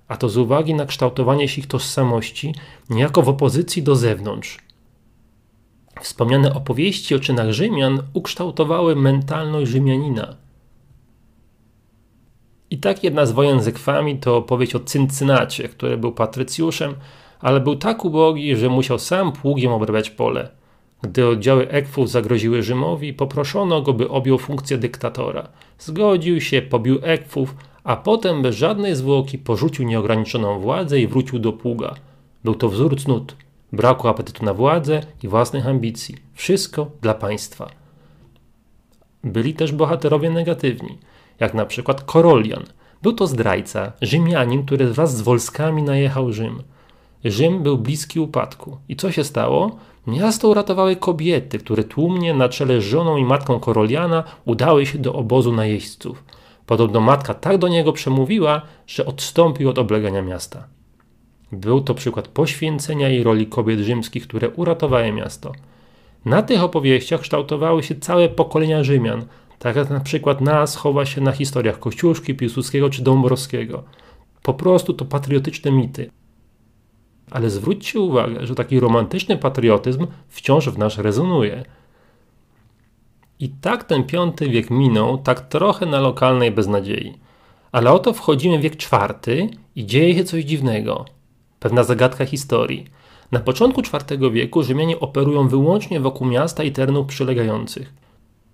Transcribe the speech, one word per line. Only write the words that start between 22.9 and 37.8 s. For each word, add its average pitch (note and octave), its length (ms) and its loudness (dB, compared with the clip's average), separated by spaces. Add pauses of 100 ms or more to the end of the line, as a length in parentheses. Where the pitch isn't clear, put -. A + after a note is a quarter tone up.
poproszono D3+ 680 -2
go, C3+ 120 0
by B2 160 -2
objął C3 280 2
funkcję C#3 400 -4
dyktatora. - 720 -6 (320)
Zgodził F3 640 2
się, C3+ 200 0
pobił B2+ 400 0
Ekwów, D3+ 540 -2 (280)
a A#2+ 120 0
potem F#3+ 460 0
bez B2+ 140 0
żadnej G3 400 0
zwłoki C3+ 420 0
porzucił B2 500 -2
nieograniczoną A2 720 -2
władzę C#3+ 400 0
i A2+ 80 2
wrócił C3 320 -2
do A2 140 0
pługa. - 420 -6 (480)
Był G#2+ 120 0
to A#2 140 0
wzór C#3 320 0
cnót, C3+ 340 -2 (380)
braku A#2+ 340 4
apetytu A2+ 380 -2
na G2+ 80 0
władzę D3 480 0 (220)
i A2 40 -8
własnych A#2 400 0
ambicji. A#2 480 -4 (180)
Wszystko E3+ 580 -2 (100)
dla A2 120 2
państwa. - 560 -6 (1500)